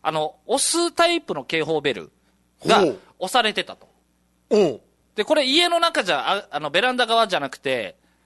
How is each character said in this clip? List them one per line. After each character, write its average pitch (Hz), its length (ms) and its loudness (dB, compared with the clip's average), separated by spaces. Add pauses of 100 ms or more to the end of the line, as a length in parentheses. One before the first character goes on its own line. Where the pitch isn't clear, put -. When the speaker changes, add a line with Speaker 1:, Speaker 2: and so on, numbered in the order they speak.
Speaker 1:
あ - 100 -4
の、 156 220 -4 (120)
押 254 120 0
す 339 340 -2
タ 339 140 2
イ 339 140 0
プ - 120 -8
の 143 120 -8
警 160 180 -2
報 156 180 -2
ベ 139 140 0
ル 82 160 -14 (560)
が 208 140 6
Speaker 2:
ほ 180 80 4
う。 104 100 -6 (220)
Speaker 1:
押 185 120 -8
さ 247 100 2
れ 214 100 0
て 185 120 -4
た - 120 -16
と。 - 120 -20 (640)
Speaker 2:
う 214 80 4
ん。 151 220 2 (340)
Speaker 1:
で、 208 100 -2
こ 302 120 2
れ 277 100 2
家 330 220 4
の 339 100 2
中 339 240 2
じ 185 100 0
ゃ、 139 260 0
あ、 - 120 -12
あ 151 100 -6
の、 151 100 -6
ベ 170 100 2
ラ 247 120 2
ン 247 40 -4
ダ 247 100 0
側 226 220 2
じ 180 80 -2
ゃ 151 40 -2
な 135 80 -6
く - 80 -18
て、 120 380 -4 (300)